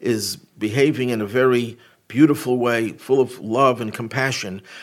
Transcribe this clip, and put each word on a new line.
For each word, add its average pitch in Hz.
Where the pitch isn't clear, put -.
is 107
behaving 127
in 113
a 104
very 120
beautiful 139
way, 117
full 131
of -
love 120
and 110
compassion, 117